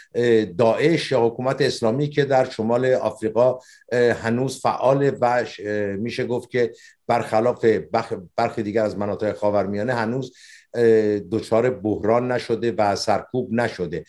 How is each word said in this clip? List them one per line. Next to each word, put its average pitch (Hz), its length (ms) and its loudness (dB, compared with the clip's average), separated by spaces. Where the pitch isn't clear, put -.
اه، 117 300 4
داعش 113 680 2
یا 120 160 4
حکومت 127 340 -2
اسلامی 127 480 0
که 147 160 0
در 131 200 2
شمال 120 400 -2
آفریقا، 123 720 2
اه، 120 200 4
هنوز 120 480 -2
فعال 135 600 2
و 120 240 2
ش-، - 200 -12
اه، 104 220 -2
می‌شه 113 380 -4
گفت 120 260 -6
که 120 220 0
برخلاف 117 580 0
بخ-، 107 560 0
برخی 113 260 -2
دیگر 104 200 0
از 98 160 -2
مناطق 104 340 -2
خاورمیانه 101 640 -2
هنوز، 117 380 -4
اه، 110 440 4
دچار 113 520 0
بحران 110 640 0
نشده 117 400 -2
و 101 240 0
سرکوب 110 560 -4
نشده 90 560 -4